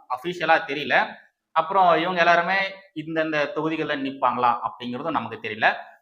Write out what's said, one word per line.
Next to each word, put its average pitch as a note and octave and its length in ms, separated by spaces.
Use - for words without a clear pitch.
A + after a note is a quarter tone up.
அபிஷியலா E3 420
தெரியல. C#3 240
அப்புறம் F#3+ 300
இவங்க F3+ 220
எல்லாருமே E3+ 340
இந்தந்த D#3+ 360
தொகுதிகள்ல D3+ 480
நிப்பாங்களா B2 480
அப்படிங்கிறதும் B2 500
நமக்கு A2+ 280
தெரியல. A2+ 240